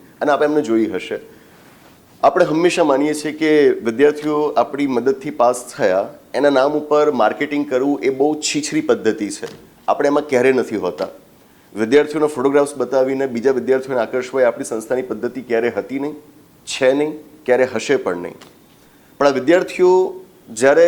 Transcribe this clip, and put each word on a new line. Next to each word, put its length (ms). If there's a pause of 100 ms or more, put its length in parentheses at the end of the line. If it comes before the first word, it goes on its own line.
(220)
અને 100
આપ 120
એમને 180
જોઈ 300
હશે. 280 (1040)
આપણે 220
હંમેશા 380
માનીએ 300
છીએ 180
કે 200 (340)
વિદ્યાર્થીઓ 520 (200)
આપણી 300
મદદથી 440
પાસ 360
થયા, 420 (240)
એના 160
નામ 280
ઉપર 340
માર્કેટિંગ 580
કરવું 340
એ 60
બહુ 320
છીછરી 400
પદ્ધતિ 480
છે, 180 (400)
આપણે 200
એમાં 200
ક્યારેય 260
નથી 220
હોતા. 320 (680)
વિદ્યાર્થીઓના 520
ફોટોગ્રાફ્સ 500
બતાવીને 500
બીજા 240
વિદ્યાર્થીઓને 500
આકર્ષવા 400
એ 40
આપણી 240
સંસ્થાની 320
પદ્ધતિ 400
ક્યારે 280
હતી 300
નહીં, 160 (520)
છે 260
નહીં, 180 (340)
ક્યારે 200
હશે 320
પણ 200
નહીં. 200 (840)
પણ 80
આ 120
વિદ્યાર્થીઓ 520 (600)
જ્યારે 340